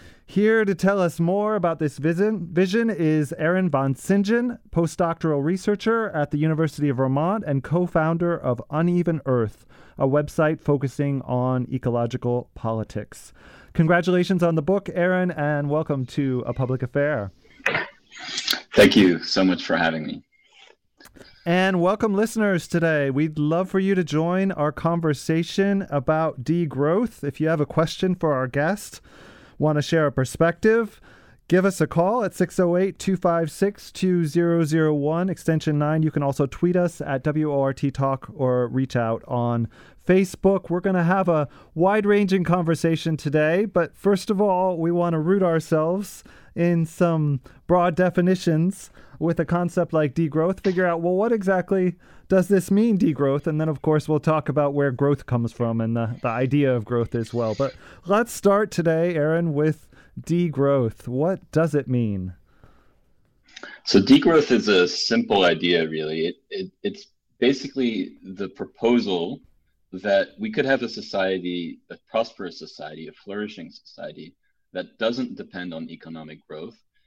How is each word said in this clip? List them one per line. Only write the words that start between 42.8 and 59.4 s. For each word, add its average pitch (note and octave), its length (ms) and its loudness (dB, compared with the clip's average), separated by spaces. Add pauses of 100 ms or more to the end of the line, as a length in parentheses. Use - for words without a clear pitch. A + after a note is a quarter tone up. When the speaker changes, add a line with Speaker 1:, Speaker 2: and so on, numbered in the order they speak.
Speaker 1:
today, D#3 480 0
but F3 320 -2
first G3 340 0
of G3 100 0
all, F#3 380 2
we E3 140 0
wanna E3+ 280 0
root F#3+ 220 2
ourselves E3 800 0 (320)
in E3+ 300 2
some D#3 560 0 (260)
broad F3 300 2
definitions F3+ 960 0 (280)
with E3 220 0
a D#3+ 40 0
concept F3 480 -2
like D#3 220 0
degrowth, E3 480 0
figure F#3 240 0
out, E3+ 140 0
well, F3 140 0
what A3 180 2
exactly F#3 640 0 (320)
does F#3 200 4
this G3 220 2
mean, G#3 280 4
degrowth? C#3+ 480 0
And D3+ 140 -2
then, D#3+ 80 0
of C#3+ 120 -4
course, D3+ 280 0
we'll D#3 120 2
talk D#3 280 0
about C#3+ 260 0
where C#3+ 180 0
growth C#3+ 320 0
comes A#2 280 -2
from A#2 280 -2
and A2+ 160 -2
the, A#2 240 -4
the B2+ 80 -2
idea C3 480 2
of G#2+ 80 -2
growth A#2 300 -2
as A#2 180 -4
well. A2+ 220 -2
But C3+ 200 -2 (300)
let's G#3 260 0
start G3+ 400 2
today, E3 440 0
Aaron, D#3+ 400 0